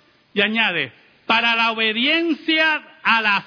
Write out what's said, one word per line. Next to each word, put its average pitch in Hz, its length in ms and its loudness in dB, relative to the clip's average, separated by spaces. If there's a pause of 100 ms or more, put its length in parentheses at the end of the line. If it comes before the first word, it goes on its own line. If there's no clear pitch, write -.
(360)
Y 202 60 2
añade, 202 500 -2 (320)
"para 233 320 0
la 226 140 0
obediencia 302 1120 0 (200)
a 220 200 2
la 202 240 0